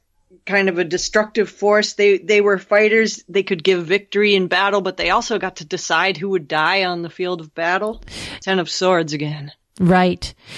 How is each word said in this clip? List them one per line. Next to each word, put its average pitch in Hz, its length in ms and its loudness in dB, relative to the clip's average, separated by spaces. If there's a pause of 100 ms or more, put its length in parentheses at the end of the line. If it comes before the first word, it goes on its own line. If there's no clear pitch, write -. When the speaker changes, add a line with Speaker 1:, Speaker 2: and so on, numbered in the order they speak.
(460)
Speaker 1:
kind 196 220 2
of 170 100 0
a 180 60 2
destructive 196 680 -2
force. 208 440 0
They, 202 240 4
they 208 240 2
were 202 160 2
fighters. 214 720 2
They 190 140 0
could 180 200 -4
give 180 220 2
victory 202 500 2
in 185 120 2
battle, 196 340 2
but 185 160 -6
they 170 140 -2
also 220 280 0
got 185 180 -6
to 160 80 -16
decide 175 520 -2
who 185 120 -6
would 175 200 -4
die 165 340 0
on 175 180 -4
the 170 80 -8
field 180 300 -6
of 156 160 -20
battle. 175 480 -4 (380)
Ten 190 180 -2
of 165 100 -4
Swords 170 440 0
again. 147 400 -6 (260)
Speaker 2:
Right. 180 540 2 (240)